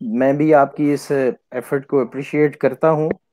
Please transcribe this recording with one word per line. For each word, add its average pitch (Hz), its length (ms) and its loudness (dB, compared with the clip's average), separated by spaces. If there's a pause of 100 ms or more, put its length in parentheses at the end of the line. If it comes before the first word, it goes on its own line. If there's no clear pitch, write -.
मैं 131 340 0
भी 156 140 2
आपकी 147 420 2
इस 139 180 -6
एफर्ट 131 720 -4
को 135 200 0
appreciate 143 500 -2
करता 131 320 0
हूँ। 156 220 0 (240)